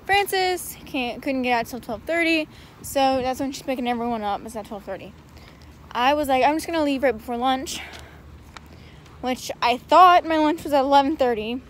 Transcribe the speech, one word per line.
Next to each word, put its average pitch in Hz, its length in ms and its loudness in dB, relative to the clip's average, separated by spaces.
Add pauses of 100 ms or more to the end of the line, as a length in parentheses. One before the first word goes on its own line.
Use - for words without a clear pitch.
Frances 370 720 -2 (120)
can't, 247 340 -6
couldn't 262 220 -4
get 247 80 0
out 233 160 0
till 247 120 -12
twelve 214 240 -10
thirty, 330 440 0 (340)
so 269 400 0
that's 254 180 -4
when 269 120 -4
she's - 100 -12
picking 262 260 -6
everyone 233 360 -4
up, 202 240 -6
is 220 80 -14
at 214 100 -10
twelve 202 180 -14
thirty. 190 300 -14 (800)
I 254 240 2
was 302 120 -2
like, 262 160 2
"I'm 294 120 4
just 320 100 -4
gonna 330 180 -2
leave 277 200 -2
right 247 120 2
before 240 220 -8
lunch," 262 420 -4 (1400)
which 247 300 -6 (100)
I 240 160 2
thought 349 480 8
my 320 140 0
lunch 311 240 2
was 294 100 -4
at 285 80 4
eleven 277 360 4
thirty. 240 520 -2